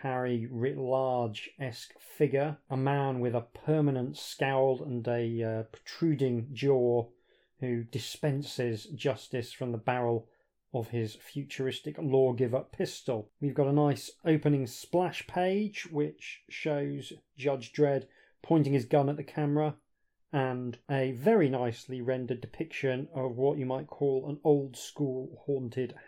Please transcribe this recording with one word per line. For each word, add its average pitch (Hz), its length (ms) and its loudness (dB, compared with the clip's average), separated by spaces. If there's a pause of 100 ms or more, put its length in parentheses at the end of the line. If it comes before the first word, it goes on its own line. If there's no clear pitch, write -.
Harry 127 480 -2
writ 127 260 -2
large-esque 127 1200 -2
figure, 147 560 0 (120)
a 135 80 -4
man 135 440 0
with 120 160 0
a 113 60 0
permanent 147 760 0
scowl 135 640 2
and 120 220 -4
a, 117 380 0
uh, 113 260 -2
protruding 127 840 0
jaw 120 540 2 (540)
who 120 240 -2
dispenses 127 1040 -4
justice 127 640 -4
from 127 180 -6
the 117 80 -4
barrel 120 480 0 (480)
of 117 140 -2
his 113 260 -2
futuristic 139 840 -8
lawgiver 131 760 2
pistol. - 580 -4 (100)
We've 139 140 -2
got 139 140 4
a 139 40 2
nice 147 380 2 (160)
opening 151 400 4
splash - 600 -2
page, 196 640 0
which 151 600 -4
shows 143 600 -4 (260)
Judge 131 340 -2
Dredd 143 340 4 (360)
pointing 147 320 4
his 123 100 4
gun 139 240 4
at 147 80 -2
the 156 60 -8
camera, 151 540 0 (560)
and 127 440 -2 (140)
a 135 220 0
very 156 360 4
nicely 123 540 -2
rendered 123 400 -2
depiction 139 720 -4
of 131 220 -4
what 143 200 2
you 139 80 -4
might 131 220 -4
call 139 420 0
an 147 160 -6
old 139 320 4
school 131 680 -6
haunted 127 480 -2 (140)